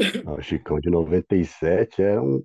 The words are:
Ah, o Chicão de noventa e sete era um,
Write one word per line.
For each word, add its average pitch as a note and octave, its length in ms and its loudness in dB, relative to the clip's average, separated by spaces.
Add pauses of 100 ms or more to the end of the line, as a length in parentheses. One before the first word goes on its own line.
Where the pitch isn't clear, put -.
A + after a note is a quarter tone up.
(260)
Ah, - 60 -8
o D2 100 -8
Chicão D2+ 380 -4
de D#2 100 0
noventa E2+ 460 2
e F2 80 2
sete - 580 0
era G2+ 180 2
um, C3+ 240 -2